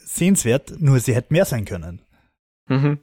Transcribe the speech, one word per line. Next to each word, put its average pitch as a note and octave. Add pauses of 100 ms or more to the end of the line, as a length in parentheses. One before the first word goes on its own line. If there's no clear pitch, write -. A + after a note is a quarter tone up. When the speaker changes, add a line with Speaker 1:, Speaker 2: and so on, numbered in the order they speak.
Speaker 1:
sehenswert, -
nur C3+
sie A#2
hätte B2
mehr F3+
sein G#2+
können. F2 (640)
Speaker 2:
Mhm. C#3+